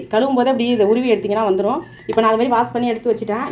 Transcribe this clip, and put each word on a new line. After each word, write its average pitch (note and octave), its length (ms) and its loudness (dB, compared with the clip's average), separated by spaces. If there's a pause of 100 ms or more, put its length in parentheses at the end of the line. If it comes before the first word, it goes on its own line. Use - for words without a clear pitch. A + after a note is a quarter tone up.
(120)
கழுவும் B3+ 260 2
போதே B3 160 2
இப்படி A#3 220 0
இதை G#3+ 160 2
உருவி B3+ 220 0
எடுத்தீங்கன்னா G3+ 360 -2
வந்துரும். G3+ 300 0 (300)
இப்ப - 100 0
நான் A3 100 4
அது A3 100 2
மாதிரி A#3+ 140 0
வாஷ் A#3+ 220 0
பண்ணி A#3+ 160 -2
எடுத்து A3+ 200 -2
வச்சுட்டேன். A3+ 400 -4